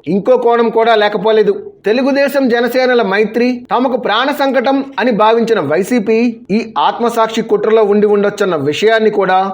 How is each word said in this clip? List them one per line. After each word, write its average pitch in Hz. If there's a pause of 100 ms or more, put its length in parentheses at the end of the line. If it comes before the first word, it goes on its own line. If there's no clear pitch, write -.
ఇంకో 208
కోణం 233
కూడా 226
లేకపోలేదు. 208 (120)
తెలుగుదేశం, 269
జనసేనల 247
మైత్రి 220
తమకు 247
ప్రాణ 220
సంకటం 269 (140)
అని 247
భావించిన 220
వైసీపీ, 220 (140)
ఈ 220
ఆత్మసాక్షి 220
కుట్రలో 220
ఉండి 208
ఉండొచ్చన్న 202
విషయాన్ని 208
కూడా 190